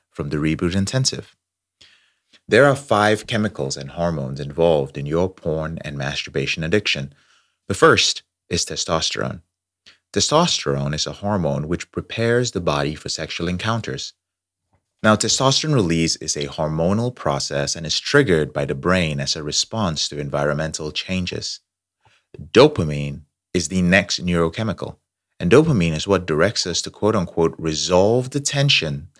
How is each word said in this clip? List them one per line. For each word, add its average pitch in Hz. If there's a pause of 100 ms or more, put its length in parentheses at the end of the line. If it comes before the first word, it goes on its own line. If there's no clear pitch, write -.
(120)
from 73
the 76
Reboot 80
Intensive. 113 (1120)
There 123
are 139
five 107
chemicals 101
and 69
hormones 73
involved 73
in 71
your 85
porn 80
and 73
masturbation 69
addiction. 80 (540)
The 101
first - (260)
is 87
testosterone. - (680)
Testosterone 76
is 73
a 76
hormone 78
which 85
prepares 117
the 92
body 73
for -
sexual 82
encounters. 107 (880)
Now, 107
testosterone 135
release 82
is -
a 71
hormonal 82
process 71
and 82
is -
triggered 90
by 71
the 71
brain 78
as 69
a 78
response 82
to 73
environmental 76
changes. 90 (760)
Dopamine 76 (320)
is 82
the 92
next 90
neurochemical, 87 (420)
and 90
dopamine 117
is 78
what 92
directs 85
us 85
to -
quote-unquote 87
resolve 90
the 143
tension 110 (120)